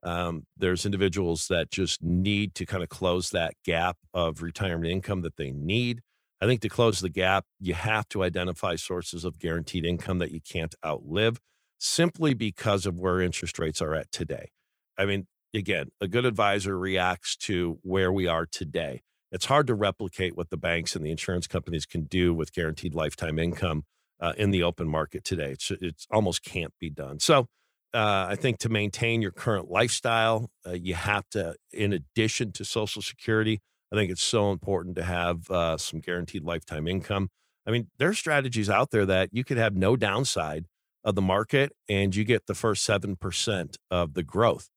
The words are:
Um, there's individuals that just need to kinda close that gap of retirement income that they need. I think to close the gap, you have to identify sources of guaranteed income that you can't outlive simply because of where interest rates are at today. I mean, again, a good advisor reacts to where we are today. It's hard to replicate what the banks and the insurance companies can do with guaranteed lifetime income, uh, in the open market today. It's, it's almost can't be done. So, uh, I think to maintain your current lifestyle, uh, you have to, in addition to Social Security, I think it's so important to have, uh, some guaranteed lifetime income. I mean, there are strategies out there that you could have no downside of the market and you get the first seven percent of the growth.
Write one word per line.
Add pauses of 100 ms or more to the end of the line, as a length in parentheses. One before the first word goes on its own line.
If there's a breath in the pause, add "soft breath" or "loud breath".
Um, (120)
there's
individuals
that
just
need
to
kinda
close
that (100)
gap (180)
of
retirement
income
that
they
need. (400)
I
think
to
close
the
gap, (160)
you
have
to
identify
sources
of
guaranteed
income
that
you
can't (100)
outlive (400)
simply
because
of
where
interest
rates
are
at
today. (460)
I
mean, (260)
again, (140)
a
good
advisor
reacts
to
where
we
are
today. (280)
It's
hard
to
replicate
what
the
banks
and
the
insurance
companies
can
do
with
guaranteed
lifetime
income, (340)
uh,
in
the
open
market
today.
It's,
it's
almost
can't
be
done.
So, (460)
uh,
I
think
to
maintain
your
current
lifestyle, (180)
uh,
you
have
to, (160)
in
addition
to
Social
Security, (300)
I
think
it's
so
important
to
have,
uh,
some
guaranteed
lifetime
income. (380)
I
mean, (100)
there
are
strategies
out
there
that
you
could
have
no
downside (380)
of
the
market (140)
and
you
get
the
first
seven
percent (140)
of
the
growth.